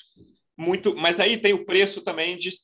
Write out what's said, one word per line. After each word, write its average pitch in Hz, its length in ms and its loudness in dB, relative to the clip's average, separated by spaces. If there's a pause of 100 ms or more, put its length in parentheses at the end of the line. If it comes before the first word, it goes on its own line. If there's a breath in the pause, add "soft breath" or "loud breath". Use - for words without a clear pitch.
(580 loud breath)
muito, 185 380 0
mas 170 240 0
aí 220 160 2
tem 208 160 2
o 185 140 -2
preço 196 340 2
também 175 380 -4
de, 185 120 -8 (140)